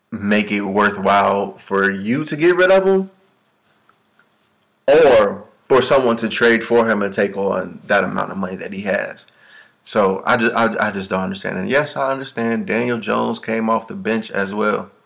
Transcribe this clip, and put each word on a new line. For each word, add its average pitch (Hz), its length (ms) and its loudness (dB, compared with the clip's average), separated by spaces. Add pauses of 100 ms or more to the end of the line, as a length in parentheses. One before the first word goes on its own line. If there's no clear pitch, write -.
(120)
make 104 400 -2
it 101 100 -2
worthwhile 101 960 0
for 98 340 0
you 107 340 -4
to 156 100 -6
get 170 200 2
rid 180 160 4
of 190 140 4
him 190 260 2 (1800)
or 123 580 6 (220)
for 131 140 6
someone 127 360 2
to 113 120 -4
trade 113 340 2
for 117 260 2
him 104 120 2
and 98 120 -4
take 98 240 -2
on 92 480 -4
that 101 180 2
amount 98 280 -4
of 92 60 -10
money 95 180 -6
that 95 180 -12
he 98 80 -8
has. - 440 -4 (580)
So 95 420 0
I 110 120 0
ju-, 113 140 0
I, 107 380 0
I - 20 -10
just 98 180 -8
don't 92 120 -2
understand. 95 360 -6
And 95 120 -6
yes, 143 260 -2
I 135 160 -2
understand 117 560 -4
Daniel 120 320 -2
Jones 113 400 -4
came 113 300 -4
off 110 180 -2
the 104 80 -12
bench 107 360 -4
as 98 220 -4
well. 104 380 -2 (140)